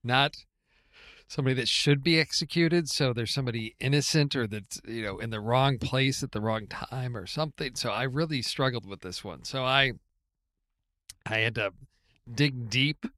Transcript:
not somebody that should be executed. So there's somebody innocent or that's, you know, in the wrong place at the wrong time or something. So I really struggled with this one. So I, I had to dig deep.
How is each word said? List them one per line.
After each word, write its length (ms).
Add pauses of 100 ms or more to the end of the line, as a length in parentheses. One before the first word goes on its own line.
not 320 (920)
somebody 260
that 140
should 340
be 160
executed. 680
So 240
there's 200
somebody 460
innocent 560
or 140
that's, 380
you 160
know, 160
in 120
the 100
wrong 380
place 440
at 100
the 80
wrong 260
time 500
or 100
something. 500
So 140
I 120
really 400
struggled 440
with 160
this 200
one. 220
So 200
I, 280 (1300)
I 140
had 180
to 160 (600)
dig 360
deep. 380 (120)